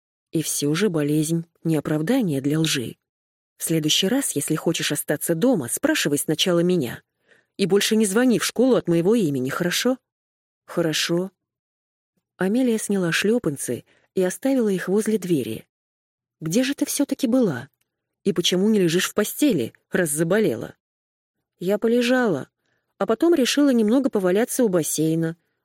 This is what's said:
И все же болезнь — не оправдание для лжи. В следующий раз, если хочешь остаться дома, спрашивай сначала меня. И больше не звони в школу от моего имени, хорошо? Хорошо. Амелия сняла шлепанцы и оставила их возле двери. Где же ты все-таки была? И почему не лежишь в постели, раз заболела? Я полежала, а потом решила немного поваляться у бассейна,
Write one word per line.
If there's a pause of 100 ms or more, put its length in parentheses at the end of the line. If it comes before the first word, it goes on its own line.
(320)
И
все
же
болезнь — (200)
не
оправдание
для
лжи. (600)
В
следующий
раз,
если
хочешь
остаться
дома,
спрашивай
сначала
меня. (560)
И
больше
не
звони
в
школу
от
моего
имени,
хорошо? (680)
Хорошо. (1080)
Амелия
сняла
шлепанцы (280)
и
оставила
их
возле
двери. (760)
Где
же
ты
все-таки
была? (540)
И
почему
не
лежишь
в
постели, (160)
раз
заболела? (840)
Я
полежала, (480)
а
потом
решила
немного
поваляться
у
бассейна, (280)